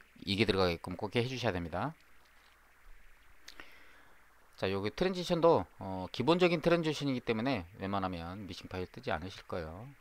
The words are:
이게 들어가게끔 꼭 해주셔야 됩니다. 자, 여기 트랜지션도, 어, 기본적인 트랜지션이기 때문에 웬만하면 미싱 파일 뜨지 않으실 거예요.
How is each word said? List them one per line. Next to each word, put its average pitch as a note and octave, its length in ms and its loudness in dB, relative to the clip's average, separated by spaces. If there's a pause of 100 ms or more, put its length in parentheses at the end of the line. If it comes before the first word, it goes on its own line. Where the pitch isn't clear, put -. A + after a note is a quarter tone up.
(260)
이게 G2 200 2
들어가게끔 F#2 520 2
꼭 - 180 -6
해주셔야 A#2 360 0
됩니다. F2+ 420 -4 (2750)
자, F#2+ 140 0
여기 G2 180 -2
트랜지션도, E3+ 760 4 (120)
어, F#2+ 340 -6
기본적인 E3+ 500 4
트랜지션이기 D#3 580 2
때문에 A2+ 480 -2 (100)
웬만하면 F#2+ 720 -4
미싱 F2+ 200 -12
파일 F#2 200 -6
뜨지 - 240 -8
않으실 F2+ 320 -6
거예요. F2+ 440 -8 (140)